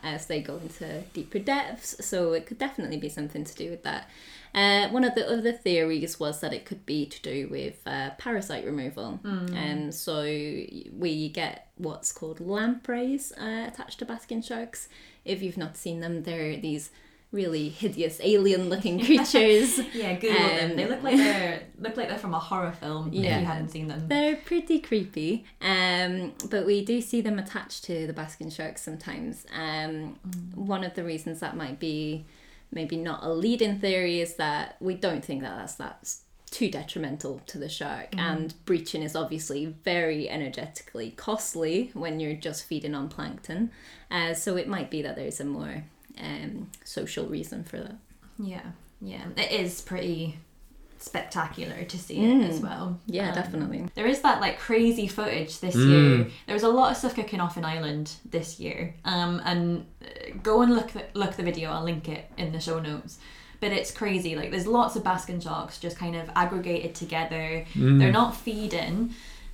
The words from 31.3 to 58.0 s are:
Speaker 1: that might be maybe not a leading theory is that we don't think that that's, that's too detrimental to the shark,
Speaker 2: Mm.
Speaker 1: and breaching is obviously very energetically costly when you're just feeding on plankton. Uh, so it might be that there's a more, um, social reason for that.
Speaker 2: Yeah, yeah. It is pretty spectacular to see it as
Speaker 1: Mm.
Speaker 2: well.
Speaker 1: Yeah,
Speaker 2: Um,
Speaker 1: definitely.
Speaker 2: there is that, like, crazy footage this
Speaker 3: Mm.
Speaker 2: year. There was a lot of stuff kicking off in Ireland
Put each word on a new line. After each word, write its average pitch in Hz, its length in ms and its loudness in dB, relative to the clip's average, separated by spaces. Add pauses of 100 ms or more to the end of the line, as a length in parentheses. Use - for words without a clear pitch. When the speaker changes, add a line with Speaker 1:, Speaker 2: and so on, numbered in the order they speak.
Speaker 1:
that - 140 -4
might 143 240 -6
be 156 460 -4 (460)
maybe 160 260 -4
not 165 260 -6
a 165 80 0
leading 208 480 4
theory 180 420 2
is 165 140 -4
that 151 440 -2
we 185 160 -2
don't 170 300 0
think 139 160 -4
that 107 160 -6
that's, - 180 -10
that's - 460 -10 (300)
too 214 180 0
detrimental 147 800 -6
to - 120 -10
the 147 100 -8
shark, - 440 -8
Speaker 2:
Mm. 185 60 -4
Speaker 1:
and 160 340 -2 (120)
breaching 165 380 0
is 156 120 -4
obviously 156 500 -4 (180)
very 165 440 0
energetically 156 840 -6
costly 180 800 -2
when 160 260 -4
you're 151 140 -2
just 156 320 -6
feeding 151 300 -4
on 139 120 -4
plankton. 165 640 -4 (400)
Uh, 165 240 0
so 180 240 -2
it 175 100 -2
might 185 240 -4
be 156 100 -2
that 143 140 -6
there's 143 240 -6
a 143 60 -6
more, 147 380 -6 (380)
um, 151 480 -8 (140)
social - 420 -6
reason - 380 -6
for - 160 -12
that. - 160 -10 (420)
Speaker 2:
Yeah, 185 340 -8 (300)
yeah. 190 240 -10 (100)
It - 160 -2
is 180 300 -2
pretty 165 560 -4 (600)
spectacular - 880 -6
to 180 120 -8
see - 200 -10
it 240 320 8
as 160 100 0
Speaker 1:
Mm. - 40 -2
Speaker 2:
well. 180 440 -4
Speaker 1:
Yeah, 185 220 0
Speaker 2:
Um, - 60 -2
Speaker 1:
definitely. 175 500 -2 (100)
Speaker 2:
there 214 120 0
is 269 140 4
that, 247 200 6
like, 196 180 0
crazy 233 480 4
footage 185 540 -2
this 180 140 0
Speaker 3:
Mm. 127 140 10
Speaker 2:
year. 139 380 10 (180)
There - 80 -2
was 208 100 2
a 226 60 6
lot 254 220 8
of 254 60 -2
stuff 247 180 0
kicking 208 240 -2
off 175 180 -2
in 170 60 -2
Ireland 151 480 -2 (180)